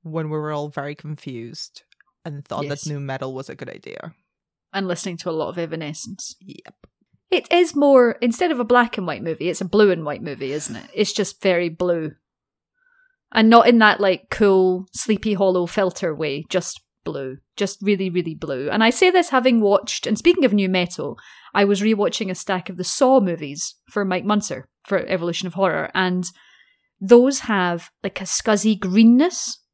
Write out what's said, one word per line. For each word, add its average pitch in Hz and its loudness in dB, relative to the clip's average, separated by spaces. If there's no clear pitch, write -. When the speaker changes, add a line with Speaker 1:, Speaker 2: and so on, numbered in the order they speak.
Speaker 1:
when 160 -6
we 156 -4
were 151 -6
all 147 -6
very 147 -10
confused 139 -14
and 143 -12
thought 120 -6
Speaker 2:
Yes. 143 -8
Speaker 1:
that 156 -8
nu 143 -8
metal 135 -8
was 131 -10
a - -12
good 139 -14
idea. - -16
Speaker 2:
And 196 -6
listening 175 -6
to 175 -8
a - -4
lot 160 -4
of 175 -10
Evanescence. 160 -10
Speaker 1:
Yep. - -20
Speaker 2:
It - 0
is 349 2
more, 269 6
instead 247 0
of 254 -2
a 240 -2
black 240 2
and 185 -6
white 139 -6
movie, 165 -4
it's 165 -4
a 196 -4
blue 208 4
and 165 -2
white 147 -8
movie, 131 -8
isn't 147 -8
it? - -16
It's 202 -6
just - -6
very 175 0
blue. 165 -4
And 220 4
not 233 10
in 233 6
that, 214 4
like, 190 0
cool 185 2
Sleepy 220 -2
Hollow 185 2
filter 180 -2
way, 147 -6
just - -4
blue. 139 -10
Just 196 -4
really, 190 0
really 170 -4
blue. 139 -6
And 220 2
I 226 4
say 370 2
this 359 2
having 247 2
watched, - 0
and 214 -2
speaking 339 4
of 202 4
nu 196 2
metal, 175 -2
I 202 4
was 202 2
rewatching 208 0
a 185 -6
stack 180 -6
of 180 -12
the 180 -8
Saw 262 4
movies 151 -4
for 202 -2
Mike 185 -4
Munter 196 -4
for 196 -2
Evolution 170 -4
of 170 -10
Horror, 170 -2
and 180 -2
those 240 6
have, 180 -2
like, - -6
a 190 -12
scuzzy 214 2
greenness 226 4